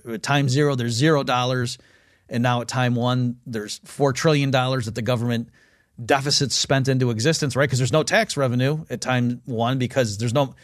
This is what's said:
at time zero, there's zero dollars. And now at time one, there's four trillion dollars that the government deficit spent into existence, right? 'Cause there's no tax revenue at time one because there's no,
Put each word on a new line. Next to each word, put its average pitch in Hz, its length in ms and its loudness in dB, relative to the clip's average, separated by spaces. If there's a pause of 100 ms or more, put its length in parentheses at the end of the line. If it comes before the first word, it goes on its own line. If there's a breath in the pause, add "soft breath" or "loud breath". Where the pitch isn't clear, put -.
at 113 140 -8
time 139 260 2
zero, 143 260 2
there's 120 200 -2
zero 143 280 4
dollars. 127 560 -2 (500 soft breath)
And 120 140 -2
now 123 200 2
at 113 60 -12
time 127 260 0
one, 123 420 0 (100)
there's 107 380 -8
four 139 280 0
trillion 139 380 2
dollars 127 360 0
that 110 80 -8
the 127 80 -6
government 120 480 -2 (540 soft breath)
deficit 139 460 2
spent 135 380 0
into 131 220 2
existence, 131 440 0
right? 139 140 2
'Cause 131 100 0
there's 127 140 0
no 156 100 4
tax 208 340 0
revenue 135 540 0
at 120 100 -8
time 123 440 -2
one 123 340 -2
because 117 400 -2
there's 117 160 -2
no, 139 300 0